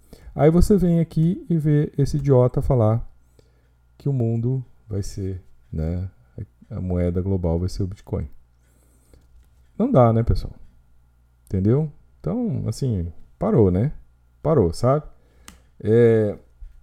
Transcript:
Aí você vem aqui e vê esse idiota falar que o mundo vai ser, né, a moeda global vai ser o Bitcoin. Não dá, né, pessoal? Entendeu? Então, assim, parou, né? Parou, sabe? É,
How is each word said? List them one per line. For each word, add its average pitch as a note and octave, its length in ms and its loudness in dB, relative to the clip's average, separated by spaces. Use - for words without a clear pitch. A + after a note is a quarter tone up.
Aí C#3+ 160 4
você F3 260 4
vem E3+ 220 2
aqui D#3+ 500 -2
e E3+ 80 0
vê D3+ 400 0
esse C#3 200 0
idiota C3+ 440 2
falar A#2+ 480 2
que - 120 -8
o C#3 40 -2
mundo A#2+ 520 -2
vai G2+ 160 -6
ser, F#2+ 360 -8
né, F2 380 -4
a G2+ 120 -10
moeda F2+ 420 -2
global F2 380 -2
vai F2+ 80 -2
ser - 160 -6
o - 20 -4
Bitcoin. F2 420 -8
Não A#3+ 120 0
dá, A#2+ 220 6
né, A2+ 100 0
pessoal? - 300 -2
Entendeu? A#2 440 0
Então, F3+ 480 -4
assim, G#2+ 420 -4
parou, D#3+ 320 4
né? G#2 220 0
Parou, C3+ 300 2
sabe? C#3+ 340 -2
É, A2 560 4